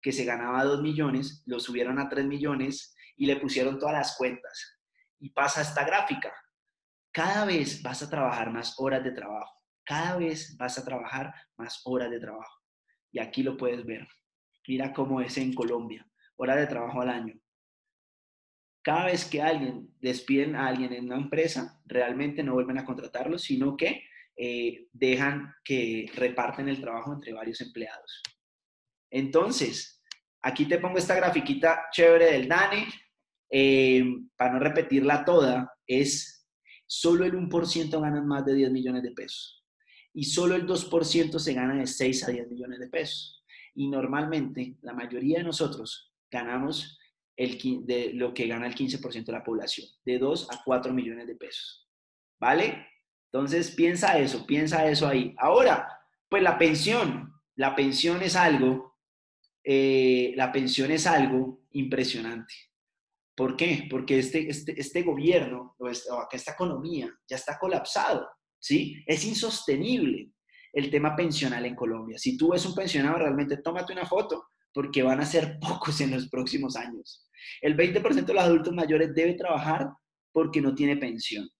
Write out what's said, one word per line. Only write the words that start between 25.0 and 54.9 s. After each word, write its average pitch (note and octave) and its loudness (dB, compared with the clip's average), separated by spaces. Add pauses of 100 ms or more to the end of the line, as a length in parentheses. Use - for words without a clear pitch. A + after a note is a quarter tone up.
que A2+ -2
reparten B2 -2
el C3+ -4
trabajo A#2 -6
entre B2+ -12
varios A2+ -8
empleados. - -12 (880)
Entonces, C#3 -2 (400)
aquí C#3 0
te E3+ 2
pongo F3+ -2
esta F3+ 2
grafiquita D#3+ 2
chévere E3 10
del B2+ 2
dane, G3 2 (640)
eh, C3+ 6 (340)
para B2+ 2
no D3+ 2
repetirla C#3+ 2
toda, C3 4 (140)
es C#3 -2 (400)
solo F3 4
el F3+ 0
uno F3+ -2
por E3+ 0
ciento D#3+ -2
ganan D3 0
más C#3 0
de C3+ 4
diez C3+ 4
millones B2+ -2
de B2 -6
pesos. - -14 (480)
Y D3+ -6
solo F3 2
el F3 0
dos F3 -2
por E3 2
ciento D#3 2
se D3+ -2
gana B2+ 0
de C3 -2
seis B2+ 0
a B2 -2
diez A#2+ -6
millones B2 -12
de B2 -12
pesos. - -6 (320)
Y C#3 -2
normalmente, C3+ -2
la A#2+ -14
mayoría B2 -2
de E3+ -2
nosotros D3+ -6 (160)
ganamos B2+ -6 (380)
el B2+ -4
quin-, B2+ -4
de A#2+ -2
lo B2 -2
que A#2+ -4
gana A#2 -4
el A#2+ -8
quince C3+ -4
por B2 -10
ciento A2 -10
de A2+ -6
la A2+ -10
población, - -6 (180)
de B2 0
dos C#3+ 0
a B2 -12
cuatro B2+ 0
millones A#2 -4
de A#2 -10
pesos. - -14 (500)
¿Vale? - 2 (440)
Entonces, C#3+ 0
piensa F3 4
eso, B2+ 0
piensa D#3 2
eso D3+ 2